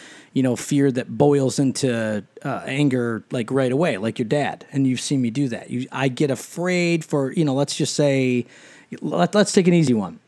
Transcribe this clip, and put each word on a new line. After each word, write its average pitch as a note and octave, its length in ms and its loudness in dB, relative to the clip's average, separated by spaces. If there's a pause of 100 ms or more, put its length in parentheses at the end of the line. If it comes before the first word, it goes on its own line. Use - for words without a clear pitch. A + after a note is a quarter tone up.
(340)
you C3+ 100 2
know, B2+ 100 2
fear C#3 380 0
that A#2+ 260 -6
boils C#3 400 2
into, A#2 640 -2 (220)
uh, C3 200 -6
anger, B2+ 680 0
like, A#2 180 -4
right B2+ 220 0
away, C#3+ 240 0
like A2 240 -4
your A#2 80 -2
dad. C#3 420 -2
And C#3 160 0
you've B2+ 140 0
seen C3+ 220 -2
me A#2+ 80 0
do C3+ 180 -2
that. G#2+ 220 -10
You, B2 200 -6
I C3+ 160 -2
get C3+ 240 0
afraid E3+ 760 -2
for, C#3 280 -2
you E3 120 0
know, C#3 100 0
let's C#3 200 0
just - 220 -4
say, C3 500 2 (540)
let, E3+ 340 -2
let's G#3 160 4
take F#3 160 4
an F3+ 80 6
easy D3+ 200 6
one. F#2 340 -4